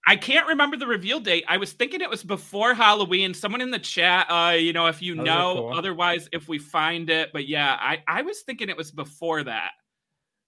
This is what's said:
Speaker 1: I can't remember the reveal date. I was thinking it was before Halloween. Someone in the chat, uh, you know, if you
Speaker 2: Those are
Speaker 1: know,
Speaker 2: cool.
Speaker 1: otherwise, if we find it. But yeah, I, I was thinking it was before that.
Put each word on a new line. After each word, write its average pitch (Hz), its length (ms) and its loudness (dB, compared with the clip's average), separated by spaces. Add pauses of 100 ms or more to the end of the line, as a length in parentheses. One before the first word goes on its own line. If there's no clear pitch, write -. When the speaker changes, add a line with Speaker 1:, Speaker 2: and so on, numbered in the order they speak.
Speaker 1:
I 196 80 8
can't 277 320 0
remember 285 300 2
the 254 80 -6
reveal 226 340 -2
date. 180 280 0
I 175 100 2
was 196 160 -4
thinking 285 260 -4
it 349 100 -4
was 220 140 -6
before 208 520 0
Halloween. 196 580 4
Someone 214 260 -4
in 254 120 -4
the 226 80 -4
chat, 180 500 2
uh, 170 220 4
you 165 200 2
know, 165 140 2
if 160 160 0
you 180 140 -6
Speaker 2:
Those 160 80 -4
are - 20 -2
Speaker 1:
know, 175 300 2
Speaker 2:
cool. 120 180 -4
Speaker 1:
otherwise, 175 580 -2
if 156 160 -8
we 160 120 -6
find 160 500 -2
it. 160 240 0
But 143 160 -6
yeah, 143 300 2
I, 151 280 -2
I 175 140 0
was 370 200 -8
thinking 233 280 -8
it 180 80 -8
was 156 140 -10
before 151 540 -4
that. 110 260 -6 (760)